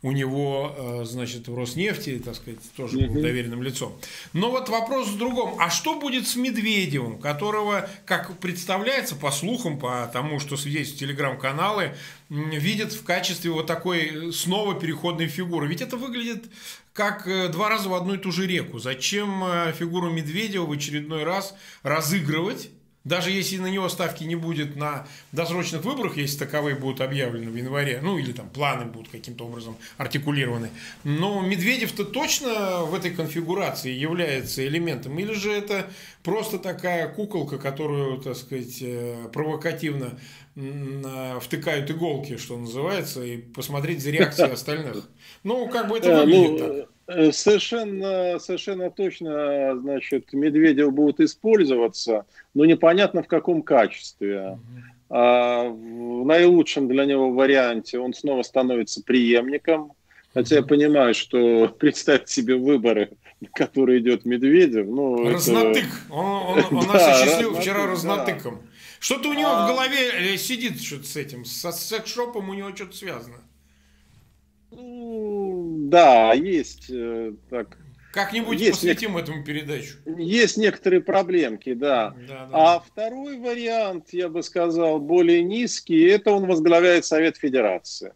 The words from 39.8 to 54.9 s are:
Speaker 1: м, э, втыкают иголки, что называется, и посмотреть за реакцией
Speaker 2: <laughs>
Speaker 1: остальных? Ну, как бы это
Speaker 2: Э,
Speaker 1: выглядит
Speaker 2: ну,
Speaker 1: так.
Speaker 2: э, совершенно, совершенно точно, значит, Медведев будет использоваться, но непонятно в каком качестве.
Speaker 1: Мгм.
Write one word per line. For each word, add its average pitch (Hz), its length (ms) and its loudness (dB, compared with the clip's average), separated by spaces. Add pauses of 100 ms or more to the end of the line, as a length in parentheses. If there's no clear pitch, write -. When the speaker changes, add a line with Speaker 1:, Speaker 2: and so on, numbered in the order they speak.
Speaker 1:
м, 139 480 -10
э, 131 340 -8
втыкают 147 500 -4
иголки, 160 460 -4
что 120 220 -12
называется, 139 640 -6
и 120 140 -8
посмотреть 135 680 -6
за 143 80 -4
реакцией 165 400 4
Speaker 2:
<laughs> - 0 -
Speaker 1:
остальных? 127 580 -8 (360)
Ну, 240 240 -2
как 233 180 -2
бы 226 100 -2
это 180 120 4
Speaker 2:
Э, 151 160 8
Speaker 1:
выглядит 170 260 8
Speaker 2:
ну, 156 60 -2
Speaker 1:
так. 143 320 -6 (280)
Speaker 2:
э, 156 140 8
совершенно, 190 1080 0
совершенно 185 520 -6
точно, 147 880 -2
значит, 135 540 -4
Медведев 147 600 4
будет 147 280 4
использоваться, 131 1040 2 (280)
но 147 120 6
непонятно 170 580 6
в - 40 -12
каком 160 360 0
качестве. 101 920 0
Speaker 1:
Мгм. 120 260 -20 (280)